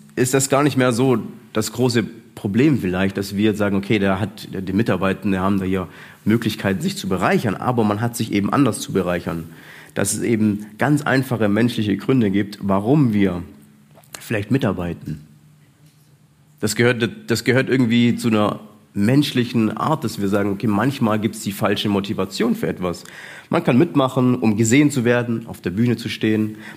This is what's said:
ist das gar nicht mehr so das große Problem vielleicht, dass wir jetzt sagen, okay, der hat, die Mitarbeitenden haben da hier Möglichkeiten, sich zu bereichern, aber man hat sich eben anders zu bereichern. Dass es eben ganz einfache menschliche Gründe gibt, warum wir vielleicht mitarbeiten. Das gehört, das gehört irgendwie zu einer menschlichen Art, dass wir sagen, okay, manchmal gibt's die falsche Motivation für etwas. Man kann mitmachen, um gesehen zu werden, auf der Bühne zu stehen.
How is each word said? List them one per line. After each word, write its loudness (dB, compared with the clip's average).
ist 0
das 2
gar 4
nicht 2
mehr 4
so 2
das -2
große 2
Problem 2
vielleicht, -2
dass -4
wir 2
jetzt 2
sagen, 0
okay, 0
der 0
hat, -6
die -6
Mitarbeitenden 0
haben 0
da -2
hier -2
Möglichkeiten, 0
sich -4
zu -8
bereichern, 0
aber 0
man 0
hat -4
sich -4
eben 0
anders 2
zu -10
bereichern. -2
Dass -2
es -4
eben 0
ganz 2
einfache 0
menschliche 0
Gründe 2
gibt, -2
warum 2
wir 0
vielleicht -6
mitarbeiten. -2
Das -4
gehört, 2
das -2
gehört 2
irgendwie 4
zu -2
einer 2
menschlichen 2
Art, -2
dass -6
wir 0
sagen, 0
okay, -4
manchmal 2
gibt's -4
die -6
falsche 0
Motivation -2
für -4
etwas. -6
Man 0
kann 4
mitmachen, 2
um 2
gesehen 4
zu -2
werden, 0
auf -14
der -4
Bühne 0
zu -8
stehen. -2